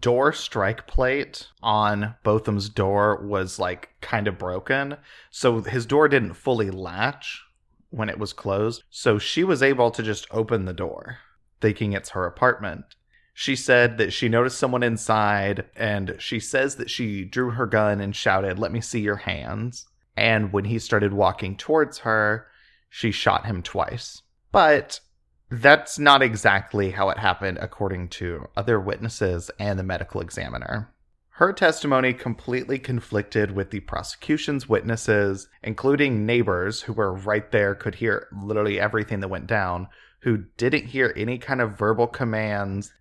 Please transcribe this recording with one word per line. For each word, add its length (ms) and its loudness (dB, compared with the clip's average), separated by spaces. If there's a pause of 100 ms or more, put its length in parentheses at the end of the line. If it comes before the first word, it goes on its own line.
door 320 4
strike 560 -4
plate 580 0 (160)
on 640 0
Botham's 440 2
door 560 2
was, 360 -4
like, 300 -4 (100)
kind 260 -2
of 100 -2
broken. 600 -4 (340)
So 300 2
his 260 -4
door 220 6
didn't 260 2
fully 380 -2
latch 720 -6 (460)
when 180 -6
it 100 -6
was 140 -6
closed. 580 -4
So 280 2
she 260 0
was 180 2
able 300 4
to 100 -6
just 300 -4
open 320 0
the 80 -6
door, 460 -8 (420)
thinking 320 2
it's 180 -6
her 160 -4
apartment. 580 0 (480)
She 220 -4
said 440 4
that 140 2
she 160 -2
noticed 300 2
someone 240 0
inside, 840 0 (100)
and 420 -4
she 220 -6
says 340 -2
that 160 -10
she 340 -6
drew 260 -4
her 160 -2
gun 340 2
and 160 -4
shouted, 420 0
"Let 140 -2
me 80 -2
see 180 -6
your 160 0
hands." 720 -8 (300)
And 360 2
when 120 0
he 160 -2
started 320 2
walking 440 0
towards 420 0
her, 500 0 (400)
she 240 -2
shot 340 0
him 160 -4
twice. 600 -6 (280)
But 480 4 (540)
that's 480 6
not 200 8
exactly 680 2
how 200 0
it 80 -2
happened, 420 0
according 480 -6
to 480 -8
other 240 2
witnesses 800 -4
and 180 -2
the 60 -4
medical 360 -6
examiner. 720 -8 (360)
Her 240 2
testimony 640 2
completely 640 -4
conflicted 720 -2
with 180 -4
the 80 -8
prosecution's 880 -4
witnesses, 800 2 (140)
including 640 2
neighbors 560 0
who 100 -8
were 220 0
right 380 -2
there, 240 2
could 180 -6
hear 380 -2
literally 480 -2
everything 400 -2
that 80 -6
went 180 -8
down, 400 -2 (360)
who 160 0 (180)
didn't 300 0
hear 300 0
any 220 -4
kind 220 -4
of 180 -4
verbal 300 2
commands 920 -4